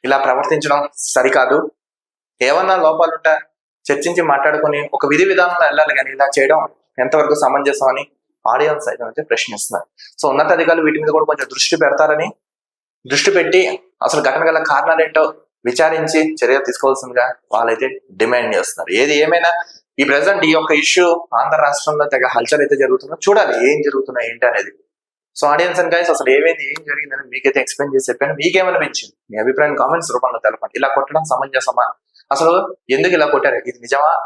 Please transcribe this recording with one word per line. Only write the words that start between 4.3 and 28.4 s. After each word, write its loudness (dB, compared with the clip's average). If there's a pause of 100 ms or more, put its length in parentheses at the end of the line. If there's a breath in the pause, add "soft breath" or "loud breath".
ఒక -2
విధి 2
విధానంలో 2
వెళ్ళాలి 2
కానీ -2
ఇలా 0 (120)
చేయడం 2 (320)
ఎంతవరకు 2
సమంజసం 0
అని -2 (400)
ఆడియన్స్ 0
అయితే, -8
అయితే -8
ప్రశ్నిస్తున్నారు. -6 (340 loud breath)
So, 0
ఉన్నతాధికారులు 2
వీటి 0
మీద 0
కూడా 2
కొంచెం -2
దృష్టి -2
పెడతారని, 2 (840)
దృష్టి 0
పెట్టి 2 (240)
అసలు 0
ఘటన 0
గల 0
కారణాలు 0
ఏంటో 0 (420)
విచారించి 0 (140)
చర్య 2
తీసుకోవాల్సిందిగా -2 (160)
వాళ్ళైతే 0 (240)
డిమాండ్ -2
చేస్తున్నారు. -4 (100)
ఏది 2
ఏమైనా 2 (480 loud breath)
ఈ 2
ప్రజెంట్ 2
ఈ 4
యొక్క 2
ఇష్యూ 2 (120)
ఆంధ్ర 0
రాష్ట్రంలో 0
తెగ 0
హల్చల్ 0
అయితే 2
జరుగుతుందో 0 (140)
చూడాలి, 4 (180)
ఏం 0
జరుగుతుందో -2
ఏంటి -4
అనేది. -2 (680)
So, -2
audience 0
and 0
guys, 0
అసలు -2
ఏమైంది, 2
ఏం -12
జరిగిందని -8
మీకైతే -2
ఎక్స్‌ప్లెయిన్ -4
చేసి 0
చెప్పాను. -2
మీకేమనిపించింది? -2 (180)